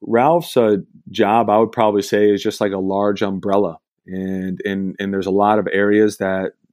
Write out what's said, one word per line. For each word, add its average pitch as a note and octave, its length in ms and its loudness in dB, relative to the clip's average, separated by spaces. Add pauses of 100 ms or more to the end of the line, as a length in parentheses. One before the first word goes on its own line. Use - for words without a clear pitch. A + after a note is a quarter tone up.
Ralph's, C3+ 560 0
uh, G#2+ 200 4 (340)
job, G#2+ 400 2
I G#2+ 80 4
would A2+ 120 2
probably G#2+ 300 0
say, G#2 300 2
is G2 100 0
just - 180 -4
like G#2 120 0
a G2 80 -4
large G2 420 -2
umbrella. G2 560 -2 (300)
And, F#2+ 580 -6
and, G2 320 -4
and G2 160 -4
there's F#2+ 140 -2
a F#2+ 40 -2
lot G#2 280 2
of F#2 120 -4
areas G#2 460 2
that, F#2+ 360 -4 (200)